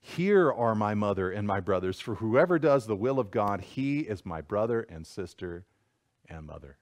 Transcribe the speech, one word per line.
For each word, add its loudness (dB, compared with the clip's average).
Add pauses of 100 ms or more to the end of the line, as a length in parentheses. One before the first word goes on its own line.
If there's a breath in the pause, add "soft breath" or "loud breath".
'Here 4
are 2
my 2
mother 0
and -4
my 0
brothers, 0
for -6
whoever 2
does 4
the -2
will 0
of -2
God, 0
he -4
is -6
my -8
brother -2
and -14
sister -12 (640)
and -14
mother.' -18